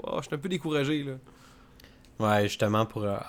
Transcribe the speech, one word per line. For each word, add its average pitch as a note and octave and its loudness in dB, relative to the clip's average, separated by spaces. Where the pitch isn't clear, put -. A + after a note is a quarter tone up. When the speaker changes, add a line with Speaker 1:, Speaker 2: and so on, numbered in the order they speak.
Speaker 1:
ah, - -4
je - -8
suis - -6
un - -2
peu D3 -6
découragé, D3+ 0
là. C#3 -6
Speaker 2:
Ouais, G#2+ 6
justement, G#2+ 2
pour, G#2+ -8
euh, G2+ -2